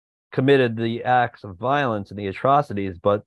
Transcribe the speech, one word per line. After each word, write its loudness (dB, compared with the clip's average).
committed 4
the -4
acts 0
of -12
violence -2
and -14
the -6
atrocities, 0
but 0